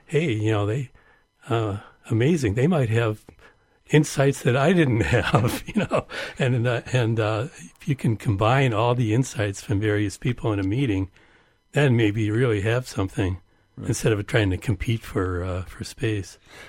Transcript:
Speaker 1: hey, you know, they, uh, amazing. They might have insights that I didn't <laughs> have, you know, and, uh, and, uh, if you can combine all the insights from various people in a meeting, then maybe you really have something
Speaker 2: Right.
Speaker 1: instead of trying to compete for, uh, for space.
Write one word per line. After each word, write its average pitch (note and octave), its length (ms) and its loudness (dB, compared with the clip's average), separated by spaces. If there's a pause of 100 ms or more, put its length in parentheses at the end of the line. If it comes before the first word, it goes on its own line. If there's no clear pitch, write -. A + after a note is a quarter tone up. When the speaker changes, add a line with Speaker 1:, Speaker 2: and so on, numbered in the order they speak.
Speaker 1:
hey, D3 260 -2
you G#2+ 180 0
know, G#2 160 0
they, A#2+ 240 -4 (580)
uh, G#2+ 300 -2 (320)
amazing. A#2+ 440 2
They B2 120 2
might D3 240 0
have A2 340 -2 (680)
insights C#3 520 2
that B2 140 2
I C#3+ 160 2
didn't C#3 280 4
<laughs> - 20 2
have, - 640 2
you - 180 -2
know, - 220 -2 (320)
and, B2 280 2
uh, A#2 160 0 (100)
and, A2+ 280 2
uh, G#2+ 280 -2 (320)
if - 80 -8
you C#3+ 60 0
can A#2 220 0
combine A#2 580 2
all A#2+ 200 2
the A2+ 200 2
insights G#2+ 480 0
from G2+ 180 -2
various G#2 380 0
people A#2+ 340 -2
in G2+ 60 -2
a G2 60 -2
meeting, G2 460 -2 (640)
then C#3 240 4
maybe A2 280 2
you G#2 100 -2
really A2+ 280 0
have A#2 260 -2
something F#2 500 -4 (380)
Speaker 2:
Right. G2+ 120 -8
Speaker 1:
instead A#2 240 0
of G2+ 160 -2
trying G#2+ 220 2
to F2+ 60 0
compete A2+ 460 -4
for, F2+ 400 -4
uh, F#2 200 -4
for - 200 -16
space. G#2+ 560 -6 (300)